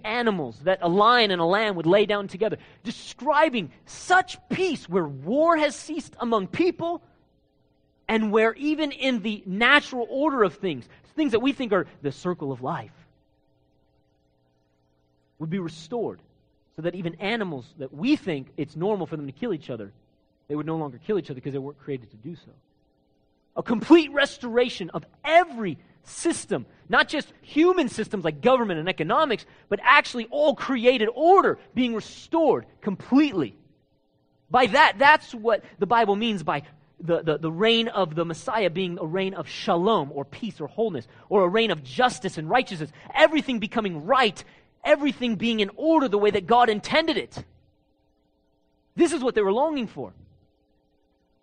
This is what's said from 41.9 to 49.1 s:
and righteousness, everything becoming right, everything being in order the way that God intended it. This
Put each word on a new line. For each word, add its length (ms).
and 100
righteousness, 420
everything 440
becoming 460
right, 380
everything 540
being 240
in 160
order 320
the 100
way 120
that 160
God 220
intended 480
it. 280
This 160